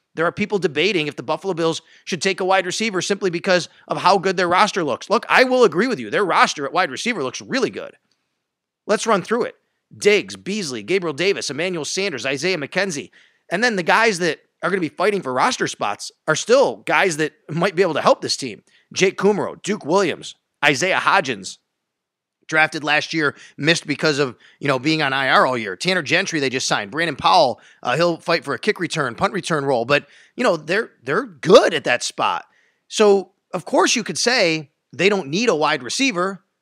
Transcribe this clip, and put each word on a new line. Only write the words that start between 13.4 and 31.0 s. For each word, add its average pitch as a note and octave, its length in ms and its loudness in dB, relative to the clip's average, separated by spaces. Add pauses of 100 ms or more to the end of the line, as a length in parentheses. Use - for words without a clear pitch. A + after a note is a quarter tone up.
And F#3 140 -2
then A#3 120 0
the F3+ 60 -2
guys G3 360 2
that D#3+ 220 -2 (220)
are E3 60 -2
gonna F#3+ 120 -2
be D#3+ 80 -4
fighting F#3+ 340 -2
for C3 100 -6
roster E3+ 340 0
spots - 460 -6 (160)
are D#3 80 2
still A3 420 2
guys D#3+ 380 0
that D3+ 160 -2 (160)
might E3+ 260 -2
be F3 80 2
able E3 120 0
to A#2+ 80 -2
help - 180 4
this C3+ 160 -4
team. A2+ 260 -10 (300)
Jake F#3 240 0
Kumerow, D3+ 460 0
Duke G3 220 -6
Williams, D#3 500 -2 (300)
Isaiah D3+ 340 2
Hodgins, C3+ 600 0 (880)
drafted D#3 380 0
last D3 300 0
year, D3+ 200 0 (220)
missed D#3 300 0
because D3 320 0
of, C3 180 0 (220)
you C#3 100 -4
know, C3 100 2
being D#3 220 0
on C#3 140 0
I C3+ 160 0
R F3 160 4
all C3 100 0
year. G2+ 200 -6
Tanner F3+ 260 -2
Gentry, D#3+ 380 0
they C3+ 100 0
just B2 180 -4
signed. G#2+ 220 -2
Brandon D#3 260 -4
Powell, E3 420 4 (240)
uh, B2 140 -2
he'll E3+ 220 0
fight E3 260 -2
for C#3 80 -6
a A#2 60 -4
kick - 200 -2
return, C#3+ 360 -4
punt G3 180 -2
return E3 320 -4
role. B2 220 0
But, C#3+ 200 0 (300)
you A#3+ 80 -4
know, F#3 140 2
they're, F3+ 320 -4 (120)